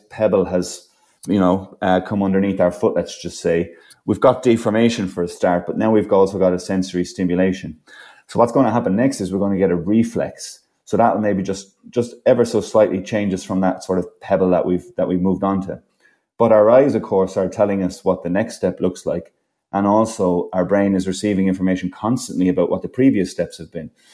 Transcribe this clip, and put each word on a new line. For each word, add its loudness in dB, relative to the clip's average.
pebble 2
has, -4
you 2
know, 0
uh, 2
come -4
underneath 0
our 4
foot, 0
let's -6
just -12
say, -2
we've -2
got 2
deformation 2
for -4
a -2
start, 0
but -6
now 0
we've 2
also 2
got 2
a -2
sensory -4
stimulation. -4
So -8
what's 2
gonna 2
happen 0
next 0
is -4
we're -2
gonna 0
get 2
a 0
reflex. -2
So -2
that 4
will -2
maybe 0
just, -8
just -4
ever 4
so 0
slightly 2
change -2
us -6
from -2
that 0
sort -2
of -2
pebble 2
that 2
we've, -2
that -2
we've -2
moved 0
on -2
to. -10
But 2
our 6
eyes, 6
of -2
course, 0
are 0
telling 0
us -6
what 0
the -6
next -2
step -2
looks -4
like. -6
And 0
also 0
our 0
brain 2
is -2
receiving -2
information -2
constantly -2
about 0
what -4
the -8
previous 2
steps -8
have -16
been. -12